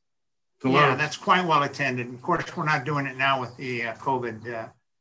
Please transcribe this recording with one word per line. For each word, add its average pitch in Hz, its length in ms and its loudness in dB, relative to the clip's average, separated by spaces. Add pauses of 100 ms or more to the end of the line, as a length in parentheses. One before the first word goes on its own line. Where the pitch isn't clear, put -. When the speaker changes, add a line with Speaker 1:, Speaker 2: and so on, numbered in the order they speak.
(580)
Speaker 1:
It's - 80 -6
a 131 40 4
lot 135 180 6
Speaker 2:
yeah, 135 60 4
Speaker 1:
of 131 60 -2
Speaker 2:
that's 147 180 -2
quite 185 280 4
well 151 180 4
attended. 131 440 -2
Of 123 140 -14
course, 165 240 0 (100)
we're 165 100 -4
not 151 200 0
doing 143 220 -2
it 131 100 -10
now 135 240 2
with - 160 -8
the, 123 300 -6
uh, 113 100 -6
covid, 120 540 -2
uh, 113 180 -8 (320)